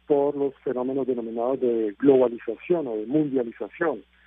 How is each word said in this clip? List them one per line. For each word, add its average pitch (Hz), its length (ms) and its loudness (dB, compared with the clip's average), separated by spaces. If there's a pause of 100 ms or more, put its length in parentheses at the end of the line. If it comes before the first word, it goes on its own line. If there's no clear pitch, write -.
por 143 300 2
los 139 200 -2
fenómenos 131 520 -4
denominados 120 540 -4
de 113 380 0
globalización 131 880 2
o 110 100 -4
de 107 80 -6
mundialización. 127 1000 -2 (240)